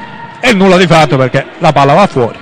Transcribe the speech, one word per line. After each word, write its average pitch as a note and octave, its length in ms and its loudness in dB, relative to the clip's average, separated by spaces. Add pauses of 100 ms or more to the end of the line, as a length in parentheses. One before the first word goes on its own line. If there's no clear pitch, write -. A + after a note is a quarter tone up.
(400)
e B3+ 100 -2
il G#3+ 60 2
nulla F#3 200 4
di F#3+ 100 2
fatto, D#3 300 2
perché C3 300 -2 (120)
la E3 140 0
palla C#3 220 2
va G3 120 2
fuori. A#2+ 360 -4